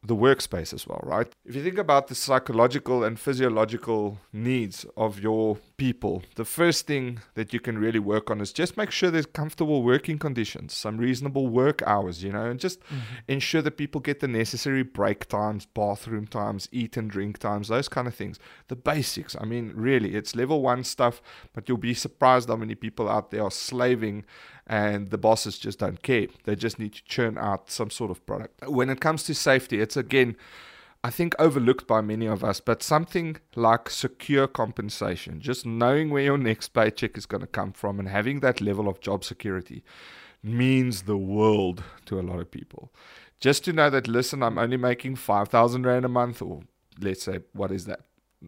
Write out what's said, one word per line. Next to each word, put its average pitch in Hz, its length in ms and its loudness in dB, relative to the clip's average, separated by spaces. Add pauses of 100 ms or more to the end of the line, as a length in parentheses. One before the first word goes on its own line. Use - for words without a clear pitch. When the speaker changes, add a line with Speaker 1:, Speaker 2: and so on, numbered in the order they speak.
Speaker 1:
the 113 100 2
workspace 104 580 2
as - 120 -12
well, - 160 -10
right? 101 240 -2 (200)
If 120 100 -14
you 139 60 -6
think 185 160 -4
about 143 300 4
the 131 60 -10
psychological 127 880 2
and 113 140 -2
physiological 110 1000 0 (160)
needs 113 500 -2 (140)
of 107 220 0
your 110 360 2 (220)
people, 107 440 -2 (140)
the 113 80 -4
first 165 420 2
thing 127 340 -4 (140)
that 110 200 -6
you 117 60 -2
can 113 180 -4
really 110 200 2
work 107 320 0
on 107 120 -2
is 98 100 -6
just 170 240 -2
make 208 140 -2
sure 185 200 0
there's 160 140 0
comfortable 151 580 -2
working 147 360 2
conditions, 123 580 -6
some 110 220 -6
reasonable 131 500 0
work 127 380 4
hours, 92 360 0
you 98 100 -4
know, 107 120 -4
and 123 160 -6
just 180 200 -6
Speaker 2:
Mm-hmm. 139 200 -10 (280)
Speaker 1:
ensure 139 340 0
that 147 160 -2
people 147 240 -4
get 143 180 -4
the 143 80 -2
necessary 127 540 0
break 104 440 0
times, 107 400 -2
bathroom 107 600 -4
times, 104 440 -6
eat 120 280 -4
and 110 120 -6
drink 101 280 -4
times, 104 300 -4
those 123 200 0
kind 127 180 -4
of 120 80 -8
things. 104 240 -12 (300)
The 127 80 -8
basics. - 640 -4
I 110 60 -6
mean, 117 280 -6
really, 110 420 2
it's - 200 -6
level 135 240 2
one 127 240 2
stuff, - 380 0 (320)
but 110 120 -12
you'll 123 120 0
be 117 160 -2
surprised 127 560 4
how 113 60 2
many 110 180 -6
people 110 340 -4
out 107 220 0
there 107 140 -2
are 95 60 0
slaving 110 760 0 (400)
and 104 440 0
the 104 80 -4
bosses 110 400 2
just 104 200 -8
don't 98 240 -4
care. 117 240 2 (180)
They 104 120 -2
just 107 220 -4
need 107 160 -8
to - 100 -20
churn 113 320 -2
out 104 340 -4
some 107 200 -6
sort 107 200 -6
of - 140 -10
product. 107 420 -8
When 131 220 2
it 135 100 -2
comes 156 260 0
to 156 100 -4
safety, 127 440 2
it's, 107 160 0
again, 127 420 2 (680)
I 120 60 -2
think, 170 280 -2
overlooked 135 480 4
by 110 140 4
many 110 240 -4
of 107 180 -2
us, 107 180 0
but - 220 -2
something 160 540 0 (180)
like 117 360 4
secure - 560 0
compensation, 104 960 -4
just 123 240 -4
knowing 123 420 2
where 143 140 0
your 143 160 2
next 113 300 -2
paycheck 110 500 0
is 101 80 -12
gonna 95 200 -6
come 98 260 -4
from 101 260 -6
and 95 100 -4
having 107 320 -2
that 127 220 2
level 101 260 0
of 95 140 -6
job 98 200 -2
security - 600 -8 (580)
means 123 600 2
the 101 160 0
world 98 640 2 (220)
to 98 120 -4
a 92 40 -4
lot 90 180 -4
of 87 100 -10
people. - 400 -16 (500)
Just 139 260 4
to 180 80 -2
know 151 160 6
that, 131 180 2
listen, 127 340 0
I'm 117 140 0
only 120 220 0
making 123 380 -2
five 107 320 0
thousand 120 360 4
rand 127 220 2
a - 20 0
month, 123 320 0
or 87 220 -10 (360)
let's 95 240 -4
say, - 180 -6 (120)
what 98 180 -4
is 92 140 -6
that? - 160 -10 (480)